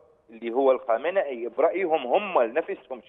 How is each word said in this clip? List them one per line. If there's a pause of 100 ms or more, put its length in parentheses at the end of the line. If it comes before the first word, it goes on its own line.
(300)
اللي
هو
الخامنئي.
برأيهم
هم
لنفسهم